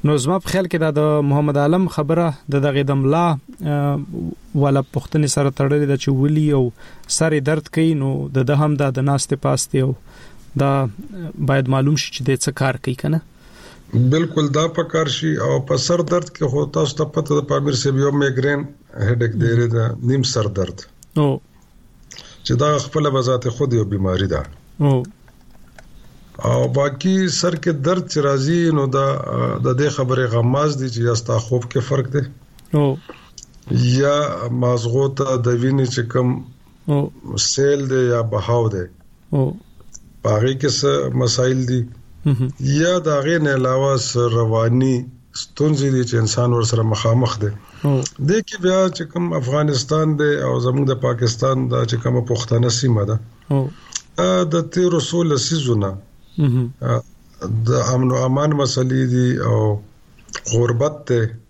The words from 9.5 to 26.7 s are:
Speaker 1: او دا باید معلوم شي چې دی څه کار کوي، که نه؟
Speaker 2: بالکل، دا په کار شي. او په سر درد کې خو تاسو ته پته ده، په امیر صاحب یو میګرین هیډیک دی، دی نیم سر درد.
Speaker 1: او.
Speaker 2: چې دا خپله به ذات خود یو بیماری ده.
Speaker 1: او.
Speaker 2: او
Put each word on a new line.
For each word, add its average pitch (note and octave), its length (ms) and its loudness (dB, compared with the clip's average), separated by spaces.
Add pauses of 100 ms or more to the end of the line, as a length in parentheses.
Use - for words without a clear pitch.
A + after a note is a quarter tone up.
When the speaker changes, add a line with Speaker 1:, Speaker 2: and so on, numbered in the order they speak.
Speaker 1:
او C3 120 0 (600)
دا C#3 160 2 (760)
باید C3+ 260 0
معلوم C3+ 220 2
شي - 160 -4
چې - 140 -10
دی C3+ 100 0
څه - 140 -2 (100)
کار C3 240 0
کوي، C3 100 -2
که D3+ 140 -6
نه؟ D#3+ 120 0 (920)
Speaker 2:
بالکل، D#3+ 340 0 (120)
دا D#3 60 2 (120)
په F3 60 -2 (100)
کار D#3+ 240 0
شي. D#3 160 -2 (140)
او C#3 60 0 (140)
په D3 100 0
سر F3 240 0 (120)
درد F3 160 0
کې - 240 -6
خو C#3 80 0 (160)
تاسو D3+ 200 0
ته D#3 80 0 (120)
پته D#3 180 -2
ده، D3 160 2
په C#3+ 100 0
امیر C#3 220 0
صاحب C3+ 220 2
یو C#3+ 80 2 (100)
میګرین C#3 380 0 (480)
هیډیک A#2 320 2
دی، B2+ 100 4 (240)
دی A2+ 100 2 (280)
نیم C3+ 100 2
سر A2 240 -2 (100)
درد. F2 300 -6 (300)
Speaker 1:
او. D3 120 2 (1160)
Speaker 2:
چې - 80 -2 (100)
دا D3 160 2
خپله D3 320 -2
به C3 180 0
ذات B2 200 0 (100)
خود C#3 140 0
یو A2+ 120 2
بیماری F#2+ 480 -2
ده. C#2+ 100 -2 (360)
Speaker 1:
او. C#3 180 2 (1500)
Speaker 2:
او B2 200 2 (100)